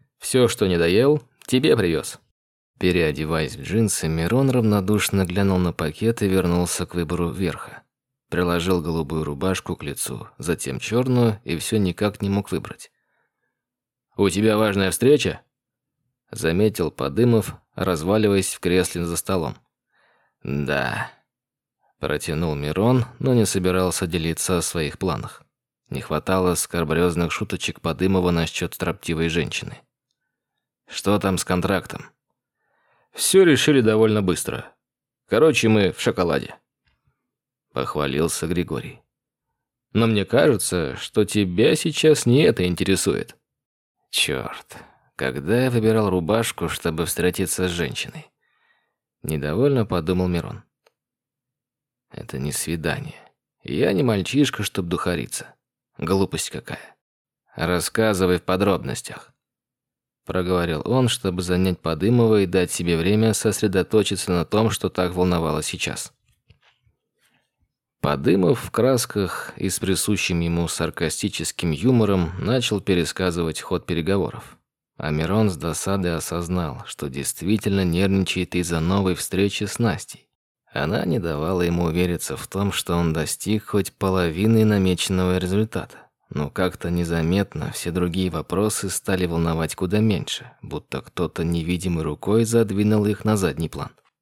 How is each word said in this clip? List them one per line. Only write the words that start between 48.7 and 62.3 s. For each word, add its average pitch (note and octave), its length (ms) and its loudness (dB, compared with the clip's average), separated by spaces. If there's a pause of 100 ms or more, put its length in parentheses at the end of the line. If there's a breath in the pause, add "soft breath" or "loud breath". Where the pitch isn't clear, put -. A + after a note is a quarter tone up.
недовольно G2+ 640 0
подумал F2+ 420 0
Мирон. - 340 -4 (1500)
«Это - 280 -12
не C#2+ 140 -4
свидание. - 680 -4 (420)
Я - 300 0
не F3+ 100 2
мальчишка, A#2 600 2
чтоб F#2+ 240 -4
духариться. E2+ 680 -4 (440)
Глупость F#2+ 520 -2
какая. - 460 -12 (600)
Рассказывай F2+ 840 2
в - 40 -14
подробностях», - 920 -2 (920)
проговорил F2 580 0
он, B2+ 240 2
чтобы F#2 340 -2
занять F2+ 380 0
Подымова G#2+ 640 4